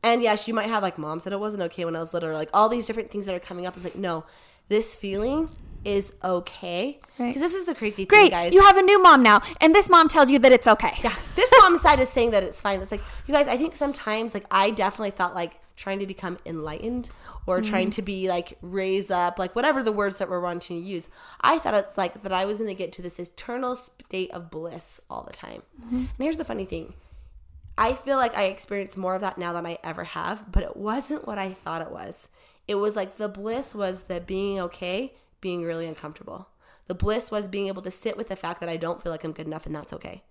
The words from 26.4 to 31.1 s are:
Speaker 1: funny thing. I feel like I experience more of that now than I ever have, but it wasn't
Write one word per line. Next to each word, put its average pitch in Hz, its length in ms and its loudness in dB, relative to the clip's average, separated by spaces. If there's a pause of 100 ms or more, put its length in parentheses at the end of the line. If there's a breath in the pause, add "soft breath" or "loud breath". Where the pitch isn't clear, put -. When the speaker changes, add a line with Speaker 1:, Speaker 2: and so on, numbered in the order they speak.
Speaker 1:
funny 202 200 -8
thing. 165 280 -12 (840)
I 226 160 0
feel 269 240 -2
like 240 200 0
I 202 60 0
experience 196 520 -6
more 185 200 -4
of 185 60 -6
that 185 180 -8
now 175 140 -6
than 170 120 -6
I 170 180 -10
ever 165 200 -10
have, 180 480 -10
but 196 120 2
it - 140 -12
wasn't 254 480 -6